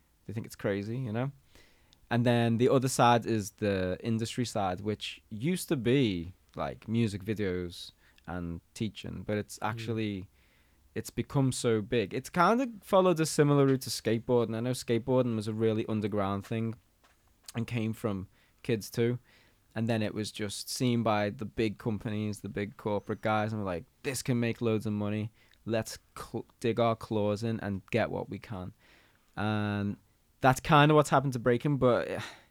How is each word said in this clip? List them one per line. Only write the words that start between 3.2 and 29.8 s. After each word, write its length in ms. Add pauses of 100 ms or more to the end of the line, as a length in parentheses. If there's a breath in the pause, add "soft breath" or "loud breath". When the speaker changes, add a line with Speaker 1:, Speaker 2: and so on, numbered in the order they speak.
Speaker 1:
is 240 (140)
the 380
industry 440
side, 340
which 400 (100)
used 380
to 80
be, 580 (220)
like, 320
music 360
videos 680 (340 soft breath)
and 340 (140)
teaching, 520
but 120
it's 220
Speaker 2:
Mm. 100
Speaker 1:
actually, 580 (680 soft breath)
it's 140 (120)
become 300
so 280
big. 320
It's 180
kinda 360 (160)
followed 380
a 60
similar 400
route 160
to 80
skateboarding. 680
I 40
know 120
skateboarding 640
was 120
a 60
really 320
underground 580
thing 300 (800)
and 120
came 260
from 340 (360 soft breath)
kids 280
too. 280 (580 soft breath)
And 120
then 140
it 100
was 200
just 360
seen 360
by 260
the 140
big 340
companies, 640
the 80
big 280
corporate 460
guys, 300
and 100
were 120
like, 100 (180)
"This 180
can 200
make 200
loads 260
of 60
money. 380 (340 soft breath)
Let's 340 (200)
cl-, 280 (120)
dig 220
our 160
claws 480
in 160
and 220 (100)
get 180
what 180
we 120
can." 320 (640 soft breath)
And 600 (440)